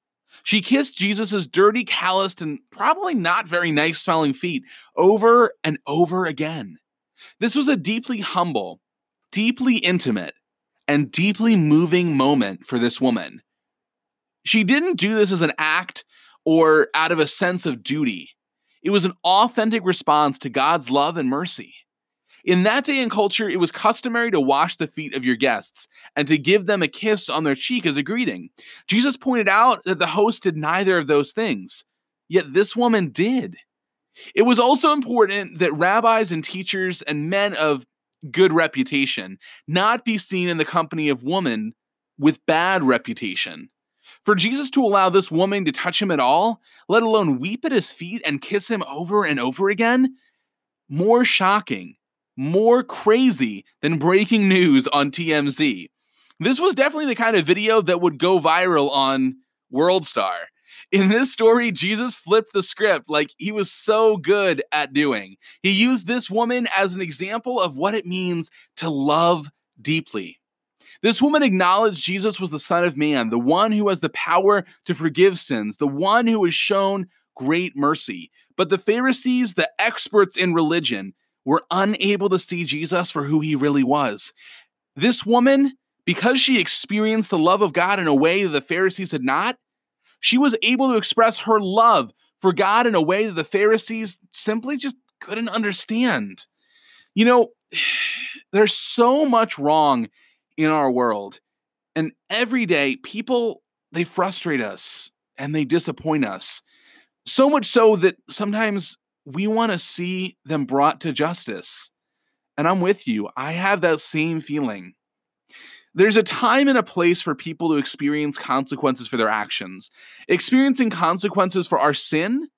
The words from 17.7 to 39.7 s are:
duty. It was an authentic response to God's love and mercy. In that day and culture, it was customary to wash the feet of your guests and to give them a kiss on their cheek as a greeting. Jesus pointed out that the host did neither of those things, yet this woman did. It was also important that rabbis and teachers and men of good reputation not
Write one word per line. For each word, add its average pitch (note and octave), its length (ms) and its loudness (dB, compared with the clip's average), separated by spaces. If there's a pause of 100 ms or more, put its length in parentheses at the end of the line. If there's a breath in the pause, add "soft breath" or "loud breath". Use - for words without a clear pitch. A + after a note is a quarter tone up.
duty. B2 460 -4 (540)
It F3+ 80 -2
was G3+ 120 2
an F3+ 100 -2 (100)
authentic A3 600 2
response D3+ 540 0
to - 120 -10
God's C#3 420 -2
love C#3+ 260 0
and C#3+ 100 -4
mercy. C#3 460 -6 (680 soft breath)
In F3+ 180 2
that A3 240 2
day C#4 160 -2
and A#3+ 80 -2
culture, G#3 400 -2
it F3 100 -2
was E3+ 120 0
customary A#3 580 -2
to F#3+ 100 2
wash C#3 360 0
the E3 100 -6
feet D3 300 -10
of C3 100 -4
your B2 100 2
guests A2+ 520 -4 (280 loud breath)
and D3 120 -2
to D#3 100 2
give F3 300 2
them G3 160 0
a D#3 40 -2
kiss G#3+ 400 -4
on D#3 160 -2
their C#3+ 120 0
cheek G#3 320 -4
as C#3+ 100 -2
a D3 60 -2
greeting. C#3+ 480 -6 (340 loud breath)
Jesus B3 320 0
pointed A#3 320 0
out A3 360 4
that F3+ 120 -2
the F3 80 0
host G#3 380 0
did E3+ 120 -2
neither F3 440 0
of D3 80 -4
those C#3+ 240 0
things, B2 540 -6 (440)
yet D#3+ 240 0
this G3 220 2
woman A3+ 340 2
did. G3+ 480 -2 (800 loud breath)
It F#3+ 80 4
was B3 160 4
also C#4 340 4
important G#3+ 640 0
that D#3+ 160 0
rabbis A3 580 2
and D#3+ 120 -4
teachers F#3 580 -6
and D3+ 300 -4
men G3 240 -2
of D3 320 -2 (420)
good E3 240 4
reputation C3+ 840 -2 (280 loud breath)
not G#3 380 0